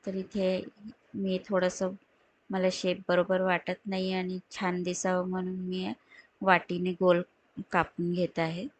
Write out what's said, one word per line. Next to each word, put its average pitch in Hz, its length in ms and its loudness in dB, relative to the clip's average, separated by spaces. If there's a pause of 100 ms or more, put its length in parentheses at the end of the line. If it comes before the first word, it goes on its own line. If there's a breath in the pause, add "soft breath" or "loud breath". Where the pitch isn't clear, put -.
तर 190 100 -6
इथे 185 480 -2 (500)
मी 190 260 -2 (100)
थोडंसं, 185 420 2 (580)
मला 185 220 0
शेप 180 260 0 (120)
बरोबर 180 320 4
वाटत 180 440 0
नाही 185 280 -2
आणि 185 260 -4 (120)
छान 180 320 -2
दिसावं 185 460 -2
म्हणून 185 260 -4
मी 185 380 -4 (480 loud breath)
वाटीने 180 500 2
गोल 175 300 6 (500)
कापून 175 420 0
घेत 175 260 -2
आहे. 165 280 -4 (120)